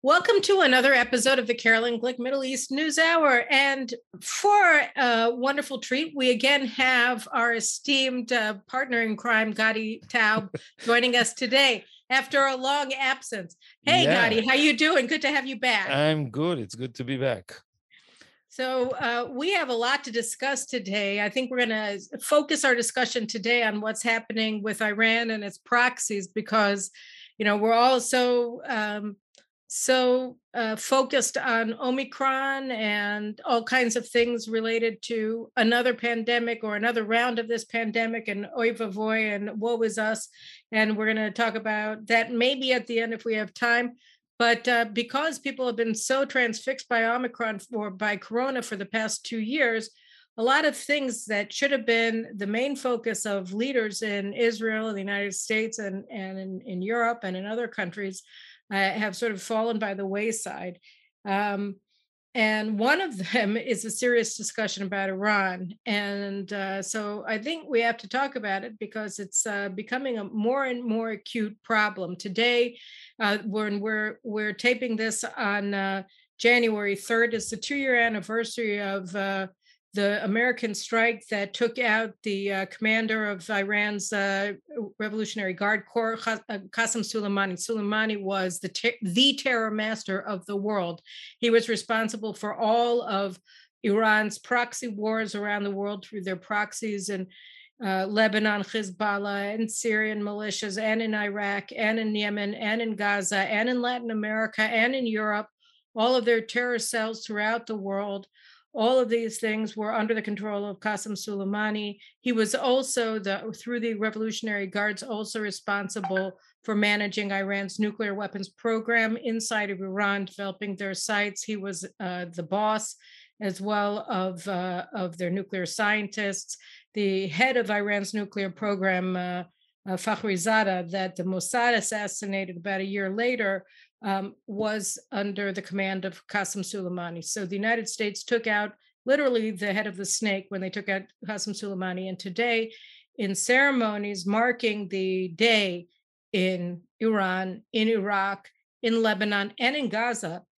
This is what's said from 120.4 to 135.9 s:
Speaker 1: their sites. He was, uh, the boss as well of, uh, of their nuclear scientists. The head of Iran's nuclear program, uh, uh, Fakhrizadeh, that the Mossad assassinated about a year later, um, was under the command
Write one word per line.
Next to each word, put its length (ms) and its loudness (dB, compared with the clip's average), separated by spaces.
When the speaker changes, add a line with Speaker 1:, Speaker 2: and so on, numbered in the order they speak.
Speaker 1:
their 180 -6
sites. 500 -2
He 120 -4
was, 280 -8
uh, 320 -6
the 120 -8
boss 520 0
as 180 -4
well 480 -2
of, 400 -4
uh, 460 -4
of 240 -6
their 140 -2
nuclear 340 -4
scientists. 920 -2
The 340 0
head 300 2
of 140 0
Iran's 420 0
nuclear 380 -4
program, 640 0
uh, 280 -4
uh, 40 -2
Fakhrizadeh, 960 0
that 240 -4
the 80 -6
Mossad 520 2
assassinated 800 -4
about 240 -4
a 40 -2
year 240 -2
later, 560 0
um, 340 -2
was 500 -2
under 400 -2
the 100 -6
command 440 -4